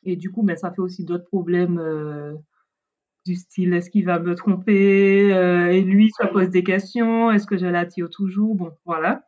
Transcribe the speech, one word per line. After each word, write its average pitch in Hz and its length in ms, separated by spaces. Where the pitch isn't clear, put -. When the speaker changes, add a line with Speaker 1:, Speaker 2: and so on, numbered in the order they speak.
Speaker 1:
Et 180 120
du 185 140
coup, 226 120
ben, 180 140
ça 180 160
fait - 80
aussi 180 240
d'autres 175 220
problèmes, 175 520
euh, 151 560
du 180 120
style, 180 360
est-ce 175 160
qu'il 196 160
va 175 140
me 175 160
tromper ? 196 1000
Euh, 180 360
et 185 120
lui, 196 260
il 220 40
se - 140
Speaker 2:
Oui. 190 80
Speaker 1:
pose 185 180
des 180 140
questions, 226 680
est-ce 208 160
que 202 100
je 180 100
l'attire 175 440
toujours ? 202 460
Bon, 170 160
voilà. 170 440